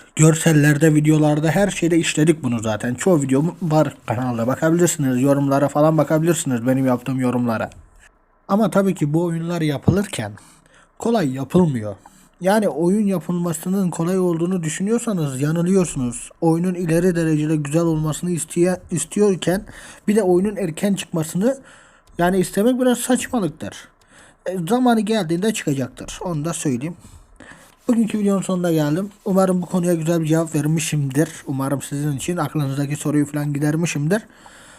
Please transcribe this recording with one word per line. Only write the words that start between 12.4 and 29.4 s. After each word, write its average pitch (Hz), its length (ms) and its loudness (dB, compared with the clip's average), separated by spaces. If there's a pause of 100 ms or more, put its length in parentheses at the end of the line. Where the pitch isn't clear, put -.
Yani 202 280 2
oyun 175 380 2
yapılmasının 180 840 -2
kolay 175 280 -2
olduğunu 175 440 0
düşünüyorsanız 170 760 -2
yanılıyorsunuz. 160 920 0 (100)
Oyunun 170 340 2
ileri 175 420 0
derecede 160 400 0
güzel 151 260 0
olmasını 156 480 -2
isteye-, 175 500 -2 (100)
istiyorken 190 760 0 (440)
bir 208 80 2
de 220 60 4
oyunun 185 340 2
erken 196 380 -2
çıkmasını 180 640 -2 (600)
yani 180 200 2
istemek 226 420 0
biraz 247 180 2
saçmalıktır. 226 880 -4 (580)
E, 185 120 -4 (100)
zamanı 240 320 4
geldiğinde 196 520 0
çıkacaktır. - 720 -6
Onu 151 200 -4
da 170 80 -4
söyleyeyim. 143 440 -4 (920)
Bugünkü 220 300 2
videonun 196 240 2
sonuna 180 300 -2
geldim. 156 380 0 (140)
Umarım 185 380 2